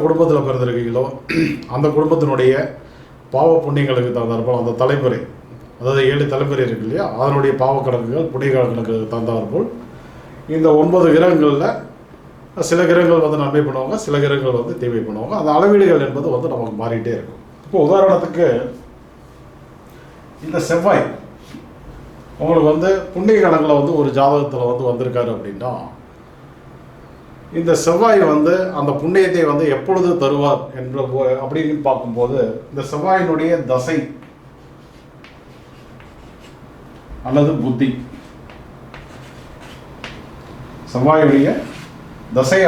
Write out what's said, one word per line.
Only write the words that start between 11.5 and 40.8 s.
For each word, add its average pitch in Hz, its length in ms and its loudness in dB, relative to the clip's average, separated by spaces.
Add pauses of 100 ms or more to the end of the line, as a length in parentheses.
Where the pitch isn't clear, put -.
சில 170 220 2
கிரகங்கள் 170 340 4
வந்து 151 180 0
நன்மை 143 220 2
பண்ணுவாங்க, 131 400 -4
சில 147 200 -2
கிரகங்கள் 131 360 0
வந்து - 220 -6
தீமை 117 260 -2
பண்ணுவாங்க. 110 320 -6
அந்த 151 160 0
அளவீடுகள் 180 500 4
என்பது 139 300 -4
வந்து 160 180 -4
நமக்கு 113 280 -6
மாறிட்டே 117 340 -4
இருக்கும். - 260 -12 (240)
இப்போ 180 200 0
உதாரணத்துக்கு 175 600 4 (2000)
இந்த 160 120 -6 (120)
செவ்வாய் 170 320 2 (1400)
உங்களுக்கு 151 280 4
வந்து 165 180 2 (260)
புண்ணிய 208 280 4
கணக்குல 156 360 2
வந்து 147 220 0
ஒரு 135 80 0 (100)
ஜாதகத்துல 139 500 2
வந்து 123 220 -2
வந்திருக்காரு 120 440 -4
அப்படின்னா, 101 380 -8 (1900)
இந்த 165 120 2 (140)
செவ்வாய் 196 460 4
வந்து 151 240 2 (240)
அந்த 143 120 -2 (100)
புண்ணியத்தை 180 500 2
வந்து 156 240 0
எப்பொழுது 180 340 0 (140)
தருவார் 143 400 0 (160)
என்ற 127 220 -6 (100)
போ-, 131 180 0 (140)
அப்படின்னு 151 320 -2 (140)
பார்க்கும்போது, 123 500 -2 (320)
இந்த 143 120 -6 (100)
செவ்வாயினுடைய 165 580 0 (220)
தசை 143 260 -2 (3250)
அல்லது 147 240 2 (100)
புத்தி, 127 260 -2 (3000)